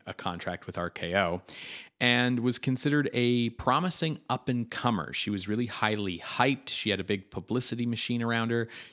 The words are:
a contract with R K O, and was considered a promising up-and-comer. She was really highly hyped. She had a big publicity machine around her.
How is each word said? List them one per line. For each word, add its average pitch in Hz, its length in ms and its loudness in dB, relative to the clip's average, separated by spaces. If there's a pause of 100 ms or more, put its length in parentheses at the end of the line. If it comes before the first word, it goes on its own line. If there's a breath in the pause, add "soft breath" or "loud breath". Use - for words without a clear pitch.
a 95 80 -8
contract 87 520 -6
with 90 100 -10
R 87 140 -4
K 87 260 -4
O, 92 260 2 (580 loud breath)
and 123 400 4
was 120 180 2
considered 143 540 2
a 120 380 4
promising 160 680 0 (100)
up-and-comer. 120 840 0
She - 180 -2
was 98 160 -2
really 110 200 0
highly 104 520 0
hyped. - 520 2
She - 200 0
had 95 100 2
a 90 40 -6
big 98 260 -2
publicity 120 560 -2
machine 117 360 -2
around 117 280 2
her. 117 160 2 (260 loud breath)